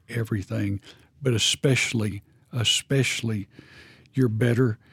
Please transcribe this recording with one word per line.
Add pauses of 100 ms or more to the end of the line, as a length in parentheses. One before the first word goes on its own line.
(100)
everything, (420)
but
especially, (300)
especially (640)
you're
better (140)